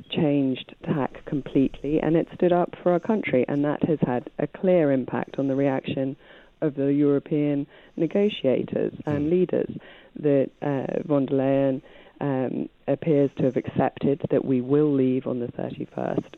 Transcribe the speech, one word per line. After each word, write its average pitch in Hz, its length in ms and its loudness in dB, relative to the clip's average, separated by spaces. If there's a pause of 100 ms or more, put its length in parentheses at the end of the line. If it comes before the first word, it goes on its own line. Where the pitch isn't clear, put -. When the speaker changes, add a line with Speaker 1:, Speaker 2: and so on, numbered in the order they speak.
(100)
Speaker 1:
changed 143 640 0 (100)
tack 160 400 -2
completely, 143 760 0
and 156 160 2
it - 180 0
stood 180 180 2
up 175 300 0
for 180 100 2
our 175 80 2
country, 139 480 0
and 143 160 0
that 147 180 -2
has 151 200 0
had 123 360 -2
a 151 80 -2
clear 170 460 2
impact 123 460 -2
on 139 100 -2
the 135 80 0
reaction 139 600 -2 (440)
of 147 160 -2
the 139 160 0
European 143 760 2 (300)
negotiators 151 960 0 (120)
and 147 220 -2
Speaker 2:
Mm. 156 40 0
Speaker 1:
leaders, 180 400 0 (500)
that, 143 300 2 (120)
uh, - 420 -2
von 143 220 2
der 135 80 -2
Leyen, 135 480 2 (380)
um, 131 480 -2 (180)
appears 143 500 2
to - 60 -2
have 131 140 2
accepted - 760 -2
that - 140 2
we 127 160 2
will 143 320 2
leave 131 340 0
on 127 140 -4
the 120 80 -6
thirty-first - 880 -6